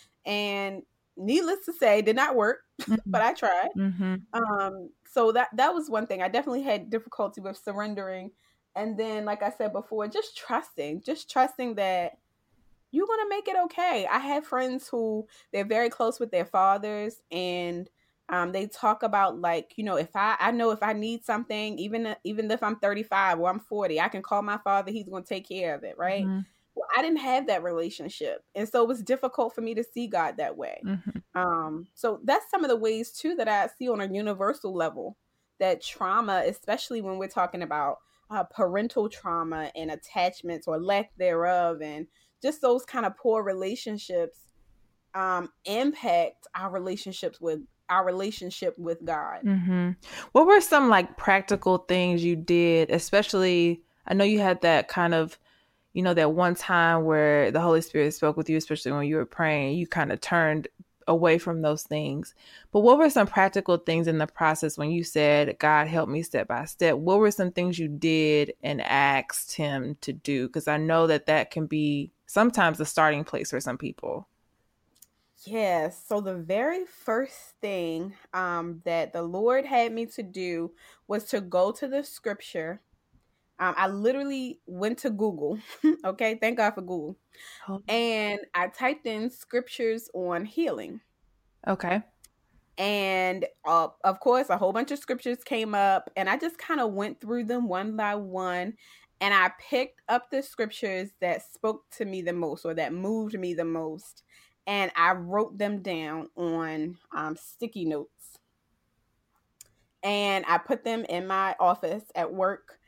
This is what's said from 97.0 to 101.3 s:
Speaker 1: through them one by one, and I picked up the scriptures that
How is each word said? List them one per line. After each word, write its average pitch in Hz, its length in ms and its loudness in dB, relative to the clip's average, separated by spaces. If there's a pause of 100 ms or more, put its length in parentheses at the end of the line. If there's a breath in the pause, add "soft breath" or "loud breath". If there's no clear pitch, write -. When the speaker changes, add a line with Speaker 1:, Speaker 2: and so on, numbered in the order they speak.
Speaker 1:
through 240 260 -4
them 240 220 -2
one 196 300 -4
by 208 180 0
one, 185 640 -4 (420 soft breath)
and 202 140 2
I 185 260 4
picked - 480 -4
up 247 220 0
the 269 140 -2
scriptures 202 640 -6 (100)
that 175 220 -2